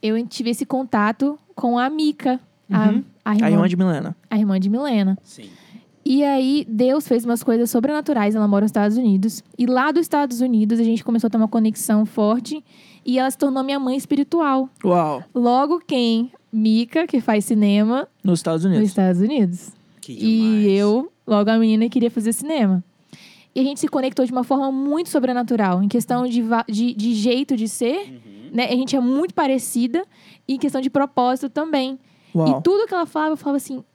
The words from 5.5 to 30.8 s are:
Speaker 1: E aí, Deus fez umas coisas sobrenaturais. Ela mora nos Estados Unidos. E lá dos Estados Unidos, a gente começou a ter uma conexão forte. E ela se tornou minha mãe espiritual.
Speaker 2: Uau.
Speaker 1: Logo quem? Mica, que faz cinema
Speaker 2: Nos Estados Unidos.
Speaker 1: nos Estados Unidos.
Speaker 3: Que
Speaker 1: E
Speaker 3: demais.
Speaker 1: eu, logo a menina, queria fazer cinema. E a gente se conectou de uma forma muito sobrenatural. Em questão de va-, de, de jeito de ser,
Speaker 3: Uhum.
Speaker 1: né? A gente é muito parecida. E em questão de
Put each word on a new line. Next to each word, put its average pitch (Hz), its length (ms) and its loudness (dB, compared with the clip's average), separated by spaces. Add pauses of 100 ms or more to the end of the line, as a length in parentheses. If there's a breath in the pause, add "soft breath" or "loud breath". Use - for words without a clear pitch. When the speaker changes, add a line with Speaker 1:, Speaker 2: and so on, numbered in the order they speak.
Speaker 1:
E 269 180 2
aí, 277 460 0
Deus 254 380 0
fez 233 180 2
umas 240 180 -2
coisas 233 260 0
sobrenaturais. 254 680 0
Ela 214 120 2
mora 202 160 2
nos 214 60 2
Estados 208 260 0
Unidos. 214 480 0 (140)
E 247 80 0
lá 254 260 2
dos 311 100 2
Estados 285 380 -2
Unidos, 226 400 2
a 233 40 2
gente 226 200 0
começou 233 240 0
a 208 40 0
ter 233 60 0
uma 220 120 2
conexão 220 560 0
forte. 226 580 -2 (420 soft breath)
E 247 140 0
ela 262 100 0
se 262 80 -8
tornou 269 260 0
minha 277 160 -4
mãe 254 180 -2
espiritual. 285 720 -2 (160)
Speaker 2:
Uau. 165 380 2 (100)
Speaker 1:
Logo 262 460 0
quem? 240 520 -2 (220)
Mica, 226 540 0
que 277 120 0
faz 214 240 0
cinema 214 640 2 (160)
Speaker 2:
Nos 175 160 2
Estados 165 240 -2
Unidos. 190 180 2
Speaker 1:
nos 208 80 2
Estados 185 320 0
Unidos. 208 500 0 (280)
Speaker 3:
Que - 140 -16
Speaker 1:
E 113 40 -16 (460)
Speaker 3:
demais. 196 160 4
Speaker 1:
eu, 214 320 0 (140)
logo 208 240 2
a 226 80 2
menina, 220 320 2
queria 233 200 0
fazer 226 220 -2
cinema. 226 500 0 (720 loud breath)
E 254 60 -4
a 262 40 2
gente 285 180 -2
se 311 80 -2
conectou 262 360 0
de 233 60 -4
uma 254 140 -2
forma 269 260 0
muito 285 380 -2
sobrenatural. 233 760 0
Em 202 60 2
questão 247 360 -2
de 240 160 -2
va-, 226 280 0
de, 233 240 -2
de 220 200 -2
jeito 247 440 0
de 220 100 -2
ser, 269 400 -4
Speaker 3:
Uhum. 214 460 -20
Speaker 1:
né? 240 140 0
A 247 80 -2
gente 254 200 -2
é 269 60 2
muito 277 320 0
parecida. 269 720 -2 (420 soft breath)
E 262 60 -2
em 277 40 -4
questão 269 220 -2
de 262 100 -2